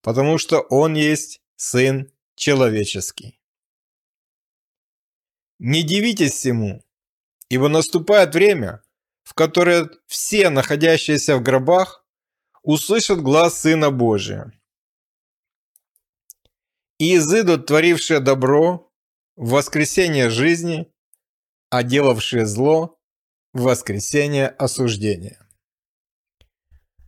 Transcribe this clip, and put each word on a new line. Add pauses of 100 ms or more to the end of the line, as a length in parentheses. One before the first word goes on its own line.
потому
что (100)
он
есть (140)
Сын (240)
Человеческий. (2250)
Не
дивитесь
всему, (680)
ибо
наступает
время, (400)
в
которое (160)
все,
находящиеся
в
гробах, (560)
услышат
глас
Сына
Божия. (2500)
И
изыдут
творившие
добро (440)
в
воскресение
жизни, (760)
а
делавшие
зло (540)
в
воскресение
осуждения». (1700)